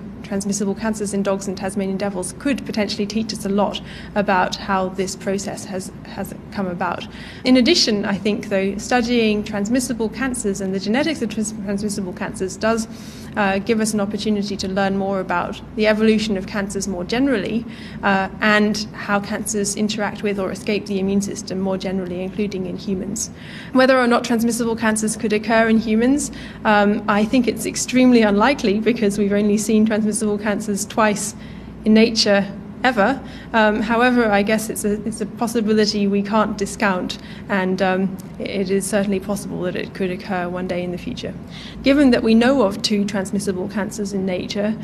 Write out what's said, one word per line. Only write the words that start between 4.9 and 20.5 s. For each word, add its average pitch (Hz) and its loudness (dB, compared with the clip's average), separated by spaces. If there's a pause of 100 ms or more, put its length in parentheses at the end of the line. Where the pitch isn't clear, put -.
this 190 -4
process 202 -6
has, 190 -8 (140)
has - -10 (160)
come 196 -4
about. 180 -4 (380)
In 254 8
addition, 240 4
I 202 0
think, 202 -2
though, 196 0
studying 226 2
transmissible 220 -2
cancers 214 -4
and 190 -2
the 190 -2
genetics 254 0
of 220 -2
trans-, 214 -4
transmissible 202 -4
cancers 190 -6
does, 220 0 (480)
uh, 196 2
give 220 0
us 214 0
an 208 0
opportunity 208 -2
to 196 -6
learn 196 0
more 190 0
about 185 -4 (160)
the 214 2
evolution 220 4
of 185 -4
cancers 196 -4
more 180 -4
generally, 226 0 (380)
uh, 196 2 (120)
and 208 4
how 202 -2
cancers 208 -4
interact 208 -2
with 202 -2
or 185 -2